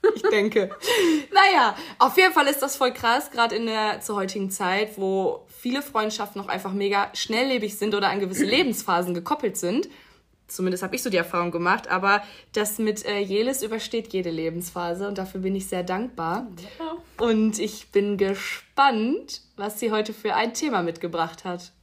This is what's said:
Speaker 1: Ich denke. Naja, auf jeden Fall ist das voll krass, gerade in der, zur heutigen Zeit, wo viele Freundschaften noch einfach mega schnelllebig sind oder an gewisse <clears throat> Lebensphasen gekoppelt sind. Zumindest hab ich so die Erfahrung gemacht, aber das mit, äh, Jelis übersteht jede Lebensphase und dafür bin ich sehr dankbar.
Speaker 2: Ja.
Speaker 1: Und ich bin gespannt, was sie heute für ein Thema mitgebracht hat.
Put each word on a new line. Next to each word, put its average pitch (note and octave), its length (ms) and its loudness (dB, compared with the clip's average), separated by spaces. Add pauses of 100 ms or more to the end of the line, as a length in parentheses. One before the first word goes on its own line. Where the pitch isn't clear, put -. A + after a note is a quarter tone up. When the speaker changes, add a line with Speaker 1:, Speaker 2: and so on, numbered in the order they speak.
(140)
Speaker 1:
Ich - 80 -6
denke. G#3+ 480 2 (600)
Naja, F4 460 6 (220)
auf B3+ 180 4
jeden F#4 160 8
Fall D4 140 4
ist C#4+ 160 0
das C#4 120 -2
voll B3 200 2
krass, A#3+ 360 0
gerade A#3 240 2
in A3+ 120 -2
der, G#3+ 340 -2
zur G#3 160 -4
heutigen F#3+ 340 -4
Zeit, G3+ 460 -2
wo F#3+ 520 -2
viele C4 340 -4
Freundschaften G#3+ 580 -4
noch F#3+ 80 -10
einfach F#3+ 240 -4
mega G3+ 420 0
schnelllebig A3+ 600 -2
sind G#3 180 0
oder G3 140 2
an F#3+ 100 0
gewisse F#3+ 260 0
<clears throat> - 20 2
Lebensphasen G3+ 680 2
gekoppelt F#3 460 -2
sind. A3 320 -2 (580)
Zumindest F#3 340 -2
hab G3 120 -6
ich B3 80 -6
so B3 80 -2
die F#3 80 2
Erfahrung F3 320 0
gemacht, F3 380 0
aber G3 340 2 (320)
das G#3 240 -2
mit, G#3+ 260 -2
äh, G3+ 140 -2
Jelis A3 440 0
übersteht A3 520 -4
jede F3+ 160 -2
Lebensphase F3 760 -4
und G3+ 120 -6
dafür F#3+ 240 -6
bin F#3+ 120 0
ich F#3+ 140 -6
sehr F3+ 140 -2
dankbar. F#3+ 680 -4 (300)
Speaker 2:
Ja. D#4+ 180 -8 (260)
Speaker 1:
Und A3 360 2
ich - 340 -6
bin G3+ 240 2
gespannt, A3 1300 0 (140)
was G#3 220 -6
sie A3 140 0
heute G#3+ 220 0
für - 200 -4
ein A#3 200 0
Thema A#3+ 280 0
mitgebracht E3 640 -4
hat. F3+ 280 -8 (100)